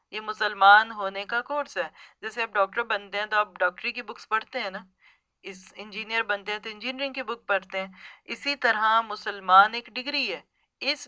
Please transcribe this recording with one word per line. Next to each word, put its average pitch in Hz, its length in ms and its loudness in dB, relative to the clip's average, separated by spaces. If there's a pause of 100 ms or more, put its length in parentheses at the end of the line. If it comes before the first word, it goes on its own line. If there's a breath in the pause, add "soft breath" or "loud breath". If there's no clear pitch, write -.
(120)
ये 214 100 -8
मुसलमान 208 720 6
होने 196 340 -6
का 233 160 -4
कोर्स 285 360 -6
है। 165 120 -4 (320 loud breath)
जैसे 220 200 -6
आप 220 120 -6
डॉक्टर 196 300 2
बनते 202 340 -4
हैं 208 100 -4
तो 214 80 0
आप 202 220 0
डॉक्टरी 185 340 -2
की 247 120 -10
बुक्स 220 220 -14
पढ़ते 220 320 -4
हैं 208 120 -6
ना, 190 160 -12 (580 soft breath)
इस 190 300 -16
इंजीनियर 214 500 -6
बनते 202 280 -4
हैं 208 100 -4
तो 220 80 -8
इंजीनियरिंग 254 440 -6
की 262 100 -6
बुक 226 220 -8
पढ़ते 190 320 -2
हैं। 190 160 -8 (340 loud breath)
इसी 285 280 -4
तरह 220 480 2
मुसलमान 202 720 4
एक 233 180 -8
डिग्री 254 340 -4
है, 165 160 -6 (400)
इस 277 240 -4